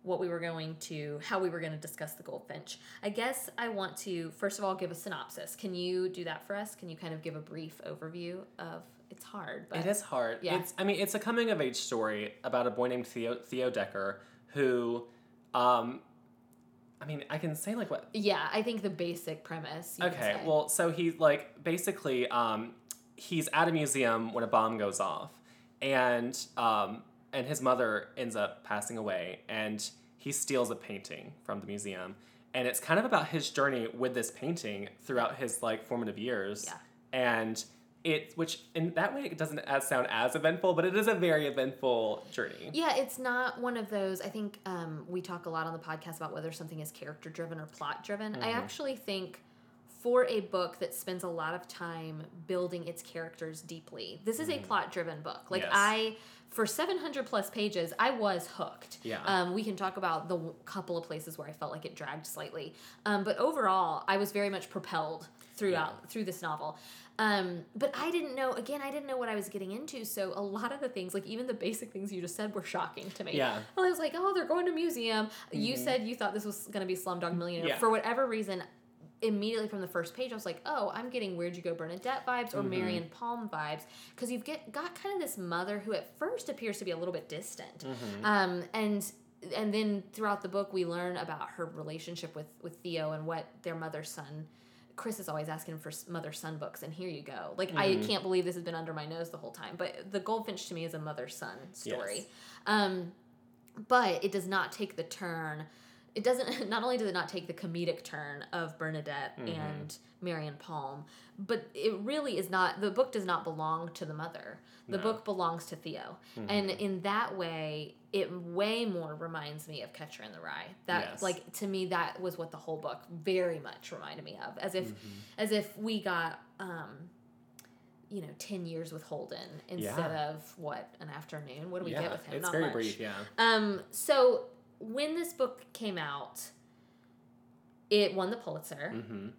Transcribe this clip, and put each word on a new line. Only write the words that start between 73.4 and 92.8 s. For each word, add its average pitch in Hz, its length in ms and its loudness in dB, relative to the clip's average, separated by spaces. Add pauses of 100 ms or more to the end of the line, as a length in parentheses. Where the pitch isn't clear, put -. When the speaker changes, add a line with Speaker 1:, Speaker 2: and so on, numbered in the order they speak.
Speaker 1:
Well, 370 100 6
I 370 40 8
was 320 100 2
like, 311 160 0
"Oh, 381 180 2
they're 339 140 2
going 359 180 4
to 359 60 4
a 320 40 -2
museum." 226 540 2 (220)
You 233 240 2
Speaker 2:
Mm-hmm. 247 80 0
Speaker 1:
said 254 240 4
you 247 80 -2
thought 214 180 0
this 208 120 -2
was 208 260 -6
gonna 196 160 0
be 185 80 2
Slumdog 175 420 0
Millionaire. 170 320 0
Speaker 2:
Yeah. 127 80 4
Speaker 1:
For 226 140 6
whatever 233 340 4
reason, 208 380 0 (580)
immediately 214 460 2
from 202 140 -4
the 180 60 -4
first 170 280 -2
page, 254 160 -4
I 226 40 -6
was 214 120 -6
like, 170 180 -6
"Oh, 277 300 2
I'm 240 160 -4
getting 202 260 -2
Where'd 175 180 -2
You 180 60 -10
Go, 170 140 -2
Bernadette" 185 500 -4
vibes 247 300 0
or 202 60 2
Speaker 2:
Mm-hmm. 196 80 2
Speaker 1:
Marion 180 420 0
Palm 240 380 -4
vibes, 156 320 -2 (340)
'cause 247 160 -4
you've 240 140 -2
get, 294 260 -6
got 349 240 -6
kind 392 180 -4
of 370 80 0
this 214 160 -4
mother 180 420 -2
who 208 140 -2
at - 240 -4
first 440 320 -2
appears 214 300 -4
to 196 60 -6
be 180 60 -2
a 165 60 -2
little 175 160 -2
bit - 160 -6
distant. - 560 -10
Speaker 2:
Mm-hmm. 131 400 -4
Speaker 1:
Um, 185 380 4 (100)
and, 208 320 2 (500)
and 214 160 2
then 208 300 2 (120)
throughout 208 280 0
the 190 80 -6
book, 196 240 0
we 180 140 2
learn 175 300 -2
about 151 340 -4
her 170 160 -4
relationship 160 680 -8
with, 151 120 -6 (160)
with 170 140 -10
Theo 160 340 -2